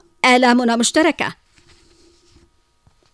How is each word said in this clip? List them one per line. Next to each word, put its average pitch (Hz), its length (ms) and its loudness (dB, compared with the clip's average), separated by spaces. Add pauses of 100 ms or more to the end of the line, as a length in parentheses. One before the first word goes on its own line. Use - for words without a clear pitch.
(240)
آلامنا 247 520 2
مشتركة". - 680 -4 (1700)